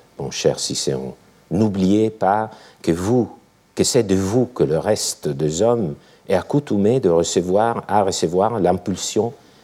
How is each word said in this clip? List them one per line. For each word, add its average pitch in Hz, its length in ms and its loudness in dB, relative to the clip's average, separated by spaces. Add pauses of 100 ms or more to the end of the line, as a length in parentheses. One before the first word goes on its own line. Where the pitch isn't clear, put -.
(180)
mon 67 140 -10
cher - 280 0
Cicéron. 65 540 -6 (380)
N'oubliez 101 580 2
pas 107 400 0 (320)
que 85 100 0
vous, 98 380 0 (460)
que 101 80 0
c'est 120 180 2
de 95 140 0
vous 98 320 0
que - 160 -4
le 76 160 0
reste 95 480 -4
des 76 340 -2
hommes 110 320 2 (340)
est 98 60 -2
accoutumé 110 680 0
de 98 100 2
recevoir, 92 800 2
à 104 140 2
recevoir 95 580 0
l'impulsion 92 720 -2 (320)